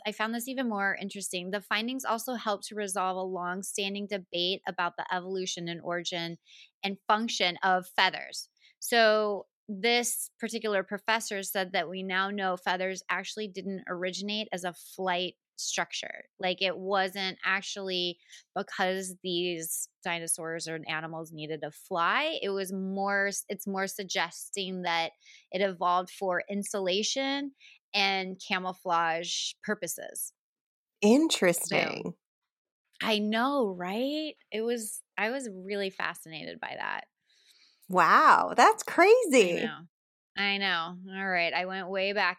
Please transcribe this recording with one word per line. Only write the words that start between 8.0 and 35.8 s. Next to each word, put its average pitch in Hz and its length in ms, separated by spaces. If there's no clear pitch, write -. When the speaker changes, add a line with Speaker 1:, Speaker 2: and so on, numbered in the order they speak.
Speaker 1:
So 214 600
this 233 640
particular 220 440
professor 208 600
said 190 300
that 180 160
we 185 140
now 190 260
know 196 300
feathers 185 500
actually 190 400
didn't 190 400
originate 185 640
as 180 100
a 175 120
flight 180 600
structure. - 680
Like, 185 220
it 185 160
wasn't 190 720
actually 185 720
because 185 600
these 175 640
dinosaurs 165 640
or 160 180
animals 160 460
needed 156 300
to 151 80
fly. 202 720
It 196 80
was 196 240
more, 196 560
it's 196 180
more 190 200
suggesting 185 960
that 170 300
it 185 120
evolved 180 480
for 180 400
insulation 214 1040
and 190 520
camouflage 175 1080
purposes. - 720
Speaker 2:
Interesting. 208 1040
Speaker 1:
So, 175 100
I 214 180
know, 220 600
right? 269 560
It 214 80
was, 233 400
I 208 140
was 262 200
really 196 380